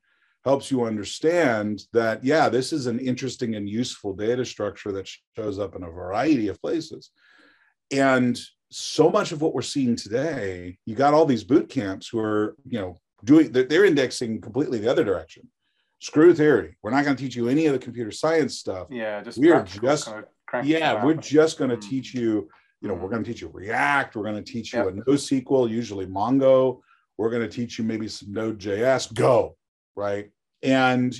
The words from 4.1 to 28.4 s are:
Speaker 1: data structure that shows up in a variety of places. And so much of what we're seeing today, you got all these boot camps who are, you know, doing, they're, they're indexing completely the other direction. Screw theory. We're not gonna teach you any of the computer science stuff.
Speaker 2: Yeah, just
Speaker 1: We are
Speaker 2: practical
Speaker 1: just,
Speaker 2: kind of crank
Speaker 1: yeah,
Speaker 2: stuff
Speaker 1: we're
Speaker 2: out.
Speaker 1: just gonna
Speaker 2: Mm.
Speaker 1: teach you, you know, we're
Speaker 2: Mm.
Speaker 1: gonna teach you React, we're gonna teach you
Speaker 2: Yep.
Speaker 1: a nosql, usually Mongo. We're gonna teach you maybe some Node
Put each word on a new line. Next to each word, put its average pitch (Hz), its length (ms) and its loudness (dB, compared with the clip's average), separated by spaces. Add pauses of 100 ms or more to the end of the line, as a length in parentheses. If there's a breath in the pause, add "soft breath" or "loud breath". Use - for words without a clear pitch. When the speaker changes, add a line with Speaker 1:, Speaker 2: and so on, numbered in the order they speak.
Speaker 1:
data 113 320 -2
structure 104 460 -8
that 95 180 -8 (280)
shows 101 240 -6
up 95 160 -8
in 90 80 -12
a 82 60 -12
variety 104 580 0
of - 120 -8
places. - 500 -8 (800 soft breath)
And 131 440 2 (360)
so - 360 2
much 190 220 0
of 156 120 -8
what 160 120 0
we're 131 80 -4
seeing 127 320 0
today, 101 800 -6 (100)
you 110 100 -8
got 139 180 4
all 156 100 6
these 120 200 2
boot 165 240 4
camps 95 400 -6
who 117 100 -6
are, 107 380 -2 (100)
you 123 140 -6
know, 90 160 -8 (260)
doing, 143 300 6
they're, 123 100 4
they're 151 220 4
indexing 123 560 0
completely 123 400 -4
the 107 100 0
other 156 140 2
direction. 90 440 -6 (500)
Screw 165 360 6
theory. 143 480 2
We're 101 80 -6
not 139 140 2
gonna 143 120 0
teach 123 200 -8
you 117 120 -2
any 147 180 2
of 147 60 2
the 131 60 0
computer 117 320 -8
science 151 480 0
stuff. 92 320 -8
Speaker 2:
Yeah, 107 320 -8
just 113 160 -12
Speaker 1:
We 143 120 6
are 139 100 6
Speaker 2:
practical 104 280 -4
Speaker 1:
just, 147 180 0
Speaker 2:
kind 107 120 -12
of 107 60 -14 (220)
crank 127 200 -6
Speaker 1:
yeah, 156 260 2
Speaker 2:
stuff 117 120 0
Speaker 1:
we're 156 100 4
Speaker 2:
out. 135 80 -4
Speaker 1:
just 156 360 2
gonna 127 200 -2
Speaker 2:
Mm. 107 100 -14
Speaker 1:
teach 131 260 -6
you, 113 360 -2 (320 soft breath)
you 104 60 -8
know, 98 60 -4
we're 90 140 -8
Speaker 2:
Mm. 104 40 -8
Speaker 1:
gonna 110 120 -4
teach 113 160 -10
you 85 80 -12
React, 123 680 -2
we're 104 80 -6
gonna 107 180 -6
teach 113 320 -10
you 117 60 0
Speaker 2:
Yep. 98 80 -2
Speaker 1:
a 92 40 -4
nosql, 127 800 0
usually 104 360 -6
Mongo. 131 760 2 (360 soft breath)
We're 113 140 -2
gonna 117 180 -2
teach 120 300 -8
you 117 60 -4
maybe 110 240 -4
some 101 240 -14
Node 110 260 -6